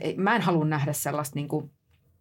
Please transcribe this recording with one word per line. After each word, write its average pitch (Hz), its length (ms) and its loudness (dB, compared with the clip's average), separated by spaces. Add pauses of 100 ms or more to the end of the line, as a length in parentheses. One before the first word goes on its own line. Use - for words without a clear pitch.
(180)
mä 202 180 4
en 208 60 2
halua 165 240 2
nähdä 147 280 2
sellaista... 147 420 -4
Niin 147 120 -4
kuin 151 240 -4 (500)